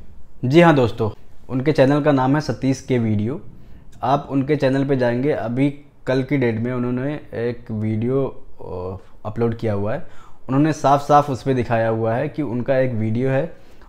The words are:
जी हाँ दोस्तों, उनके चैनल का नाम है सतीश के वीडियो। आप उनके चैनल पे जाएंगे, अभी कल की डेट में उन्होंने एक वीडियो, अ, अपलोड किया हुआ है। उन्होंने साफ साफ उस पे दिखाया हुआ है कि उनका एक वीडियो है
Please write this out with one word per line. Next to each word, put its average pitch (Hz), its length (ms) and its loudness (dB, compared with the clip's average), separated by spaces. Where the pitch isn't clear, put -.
जी 143 160 6
हाँ 165 140 8
दोस्तों, 113 360 2
उनके 131 240 0
चैनल 143 300 6
का 147 100 4
नाम 135 220 4
है 151 60 2
सतीश 131 400 -2
के 127 180 0
वीडियो। 110 420 0
आप 139 280 0
उनके 139 260 2
चैनल 139 280 2
पे 139 120 2
जाएंगे, 127 360 0
अभी 131 420 0
कल 131 160 2
की 143 140 0
डेट 117 240 2
में 120 120 -2
उन्होंने 123 420 -2
एक 120 360 -6
वीडियो, 110 540 0
अ, 90 720 -8
अपलोड 113 280 0
किया 110 160 -2
हुआ 104 220 -2
है। 180 120 -4
उन्होंने 143 240 4
साफ 143 360 2
साफ 147 220 6
उस 123 120 -4
पे 135 120 0
दिखाया 117 340 0
हुआ 113 260 0
है 143 140 -2
कि 151 140 -6
उनका 123 360 0
एक 131 140 2
वीडियो 110 380 0
है 135 260 -2